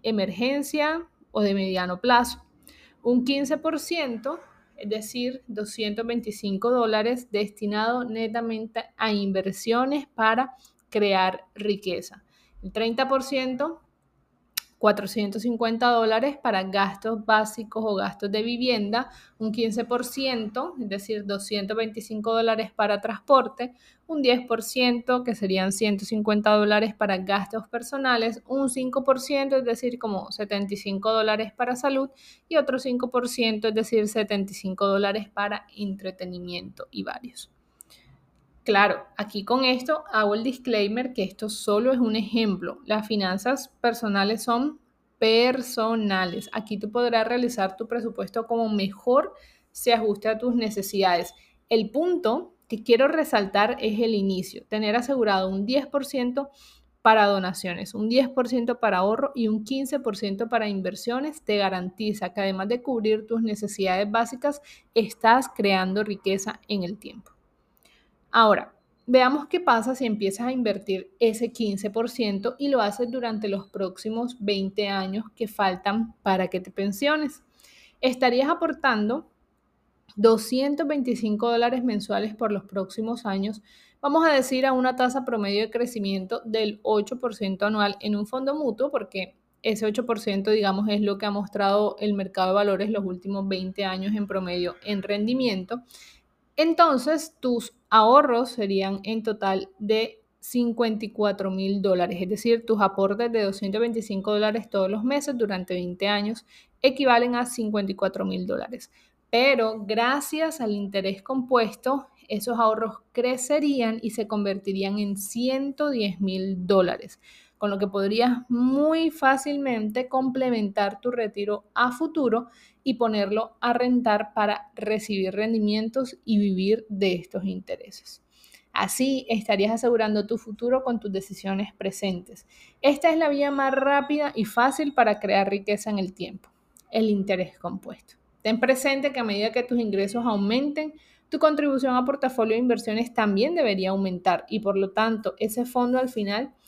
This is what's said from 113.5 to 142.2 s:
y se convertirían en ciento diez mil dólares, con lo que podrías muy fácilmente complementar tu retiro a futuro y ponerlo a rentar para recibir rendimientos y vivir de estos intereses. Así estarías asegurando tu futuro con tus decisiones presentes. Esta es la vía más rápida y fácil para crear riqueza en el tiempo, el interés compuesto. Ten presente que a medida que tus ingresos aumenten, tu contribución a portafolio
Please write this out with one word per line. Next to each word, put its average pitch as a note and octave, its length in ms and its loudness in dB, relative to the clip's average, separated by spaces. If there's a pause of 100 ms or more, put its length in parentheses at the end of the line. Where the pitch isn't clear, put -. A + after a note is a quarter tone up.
y A#3 80 -4
se G#3+ 180 -4
convertirían G3 720 -2
en G3+ 180 -2
ciento C4+ 760 -2
diez G3+ 280 -2
mil F#3+ 460 -2
dólares, F#3 560 2 (380)
con G#3 100 -2
lo G3 80 -2
que G3 100 0
podrías G#3+ 520 2 (100)
muy D4 640 2
fácilmente C4 960 0
complementar A#3+ 920 0
tu B3 100 -2
retiro G#3 540 -4 (100)
a B3 160 2
futuro B3+ 560 0 (360)
y C4 100 -2
ponerlo G#3+ 640 -2
a A#3+ 140 0
rentar A#3+ 600 2
para G#3 400 0
recibir G#3 600 -2
rendimientos A3 920 -2
y G#3+ 160 2
vivir G3+ 480 2
de F#3+ 280 0
estos F3+ 280 -8
intereses. - 800 -10 (480)
Así B3+ 560 0
estarías G#3+ 460 2
asegurando A3 520 2
tu A3+ 120 -4
futuro A#3+ 460 -2
con A#3+ 180 -2
tus G3+ 100 -6
decisiones F#3+ 640 -4
presentes. G3 720 -6 (360)
Esta D4 300 4
es D#4+ 60 2
la E4 100 4
vía C#4+ 240 2
más C4+ 220 2
rápida C#4+ 600 2
y A3 120 0
fácil C#4 480 2
para G#3+ 260 2
crear G3 300 2
riqueza G3+ 400 -2
en G#3 100 -2
el F#3 140 -4
tiempo, - 340 -12 (420)
el A3 200 2
interés F#3+ 500 -2
compuesto. - 560 -12 (260)
Ten A3+ 200 0
presente C4+ 500 2
que B3+ 80 -6
a A#3 60 -2
medida G#3 260 0
que B3 120 0
tus B3 160 0
ingresos G#3 460 -2
aumenten, C4+ 680 0 (340)
tu D4+ 120 -4
contribución C#4+ 560 2
a B3+ 100 2
portafolio B3+ 480 0